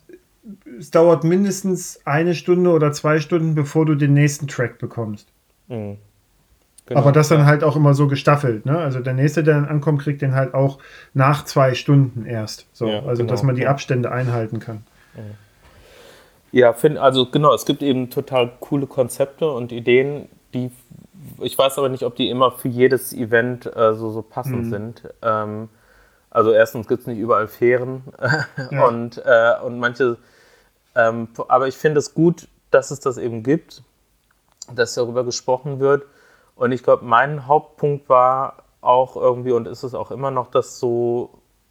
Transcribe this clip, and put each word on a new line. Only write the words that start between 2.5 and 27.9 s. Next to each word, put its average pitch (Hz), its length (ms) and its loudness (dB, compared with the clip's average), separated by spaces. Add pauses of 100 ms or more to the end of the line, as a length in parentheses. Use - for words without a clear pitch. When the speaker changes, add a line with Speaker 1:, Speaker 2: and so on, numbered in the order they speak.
Speaker 1:
oder 151 200 4
zwei 151 280 0
Stunden, 160 360 0
bevor 156 300 2
du 156 100 2
den 143 180 4
nächsten 143 340 2
Track 120 320 -6
bekommst.“ 107 480 -10 (400)
Speaker 2:
Mhm. 104 300 -10 (880)
Genau, 139 140 0
Speaker 1:
Aber 139 140 6
das 151 160 4
dann 156 100 4
Speaker 2:
ja. 147 60 6
Speaker 1:
halt 147 180 4
auch 147 140 2
immer 147 160 6
so 143 140 2
gestaffelt, 139 580 0
ne? 143 120 0
Also 139 220 -4
der 127 140 -4
Nächste, 151 280 0
der 156 120 4
dann 147 160 2
ankommt, 151 320 0
kriegt 143 200 -4
den 135 140 0
halt 135 180 0
auch 139 260 0 (340)
nach 143 320 2
zwei 135 300 2
Stunden 127 500 2
erst. 110 480 -10
So, 117 160 -6
Speaker 2:
Ja, 107 160 -2
Speaker 1:
also 120 160 -2
Speaker 2:
genau, 110 100 -2
Speaker 1:
dass - 120 -2
man 131 120 2
die 123 60 -2
Speaker 2:
ja. 131 80 0
Speaker 1:
Abstände 131 420 -2
einhalten 117 480 -4
kann. 107 240 -14 (320)
Speaker 2:
Ja. 113 60 -18 (1300)
Ja, 123 220 6
find, 151 240 2
also 127 280 2
genau, 147 280 2
es 110 120 -2
gibt 143 160 -2
eben 127 280 0
total 127 500 -2
coole 143 260 -4
Konzepte 135 640 -4
und 120 220 -6
Ideen, 123 560 0 (260)
die, 127 160 -6 (720)
ich - 160 -6
weiß 135 220 2
aber 139 100 0
nicht, 127 140 -8
ob 120 120 -6
die 117 140 -2
immer 123 220 2
für - 160 -8
jedes 123 460 2
Event, 120 520 -2 (100)
äh, 110 200 2
so, 110 160 -6
so 110 100 -8
passend 123 440 -8
Speaker 1:
Mhm. 117 40 -8
Speaker 2:
sind. 110 340 -10 (200)
Ähm, 107 460 -4 (600)
also 110 220 2
erstens 110 360 2
gibt's 127 200 -4
nicht 120 120 -8
überall 110 280 0
Fähren 123 560 -2 (160)